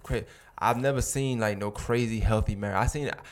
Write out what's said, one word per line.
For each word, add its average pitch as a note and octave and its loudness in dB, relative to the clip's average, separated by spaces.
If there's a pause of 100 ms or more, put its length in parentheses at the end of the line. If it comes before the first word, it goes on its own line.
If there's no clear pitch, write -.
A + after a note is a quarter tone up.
cra-, A#2 -4 (340)
I've A#2 2
never C3+ 2
seen, C3 -2
like, G#2+ 0
no G2+ -4
crazy A#2 0
healthy G#2+ 4
marriage. G#2 -2
I've B2 4
seen, D3 -4 (200)